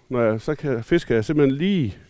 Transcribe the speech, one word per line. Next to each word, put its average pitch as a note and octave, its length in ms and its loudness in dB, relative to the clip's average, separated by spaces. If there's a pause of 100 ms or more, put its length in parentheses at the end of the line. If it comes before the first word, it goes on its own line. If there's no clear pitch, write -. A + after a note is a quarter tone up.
når B2 140 -2
jeg, A2 180 0
så D3+ 140 -4
kan, B2+ 300 -6
fisker E3+ 300 0
jeg A2 100 2
simpelthen C#3+ 340 2
lige, E3 380 0 (140)